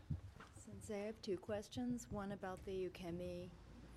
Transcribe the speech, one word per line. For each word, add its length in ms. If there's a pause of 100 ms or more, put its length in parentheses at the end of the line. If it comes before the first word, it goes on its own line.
(640)
Sensei, 380
I 60
have 140
two 160
questions. 720
One 220
about 340
the 240
ukemi 600 (480)